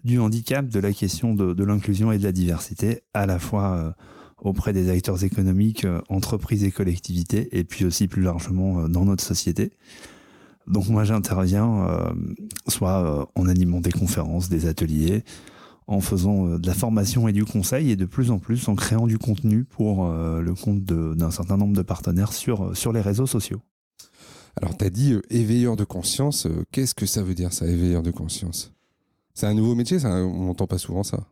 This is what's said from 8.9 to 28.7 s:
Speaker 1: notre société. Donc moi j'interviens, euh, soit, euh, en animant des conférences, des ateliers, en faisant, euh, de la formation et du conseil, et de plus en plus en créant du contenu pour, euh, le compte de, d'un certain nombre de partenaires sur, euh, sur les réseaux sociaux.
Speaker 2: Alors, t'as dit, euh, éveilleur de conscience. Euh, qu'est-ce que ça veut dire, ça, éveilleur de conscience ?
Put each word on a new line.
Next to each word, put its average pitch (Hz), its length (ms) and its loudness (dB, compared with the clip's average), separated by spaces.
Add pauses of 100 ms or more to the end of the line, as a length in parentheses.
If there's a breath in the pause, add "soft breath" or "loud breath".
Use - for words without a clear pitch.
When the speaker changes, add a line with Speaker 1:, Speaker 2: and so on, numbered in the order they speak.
Speaker 1:
notre 98 200 2
société. 87 480 -2 (960 loud breath)
Donc 98 200 2
moi 107 140 4
j'interviens, 101 840 2
euh, 82 240 0 (560)
soit, 92 360 0
euh, 73 200 -2 (100)
en 90 140 2
animant 90 320 4
des 87 100 0
conférences, 85 580 -2
des 82 180 0
ateliers, 80 580 0 (640 loud breath)
en 98 120 0
faisant, 95 460 2
euh, 85 120 0
de 87 100 -2
la 92 60 0
formation 113 520 2
et 107 60 2
du 104 120 2
conseil, 110 460 0
et 101 60 2
de 92 100 0
plus 127 240 0
en 104 80 2
plus 117 300 -2
en 104 80 2
créant 113 320 0
du 110 100 2
contenu 110 460 2
pour, 98 420 0
euh, 82 340 -2
le 87 140 -2
compte 101 300 -2
de, 82 300 0
d'un 82 180 0
certain 95 240 -2
nombre 101 200 2
de 92 60 2
partenaires 90 500 0
sur, 101 340 -2
euh, 90 80 -4
sur 113 180 -2
les 113 80 2
réseaux 101 260 0
sociaux. 107 340 -4 (960 loud breath)
Speaker 2:
Alors, 85 200 -4
t'as 98 140 0
dit, 123 240 2
euh, 98 140 0
éveilleur 117 460 2
de 104 100 0
conscience. - 600 -2
Euh, 82 240 -2
qu'est-ce 131 240 -2
que 104 100 -4
ça 101 200 -2
veut 92 100 -2
dire, 87 180 -2
ça, - 140 -4
éveilleur 87 380 2
de 85 80 0
conscience ? - 600 -8 (640)